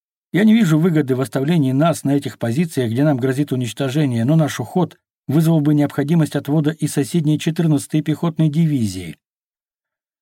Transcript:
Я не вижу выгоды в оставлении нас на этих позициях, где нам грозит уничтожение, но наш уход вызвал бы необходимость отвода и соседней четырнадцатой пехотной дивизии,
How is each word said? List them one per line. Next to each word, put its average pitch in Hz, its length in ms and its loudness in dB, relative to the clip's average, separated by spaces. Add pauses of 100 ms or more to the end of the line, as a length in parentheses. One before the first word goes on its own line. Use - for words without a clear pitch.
(320)
Я 180 120 2
не 214 100 6
вижу 175 220 4
выгоды 151 380 0
в 127 60 -2
оставлении 135 500 0
нас 135 320 0
на 139 140 0
этих 135 220 -6
позициях, 123 520 -2
где 131 140 0
нам 143 140 2
грозит 131 340 -2
уничтожение, 127 720 -2
но 147 100 2
наш 160 240 0
уход 160 400 -4 (300)
вызвал 160 320 2
бы 147 140 2
необходимость 147 600 0
отвода 147 360 0
и 147 180 -4
соседней 151 500 0
четырнадцатой 156 640 -2
пехотной 160 480 -2
дивизии, 120 720 -2 (1040)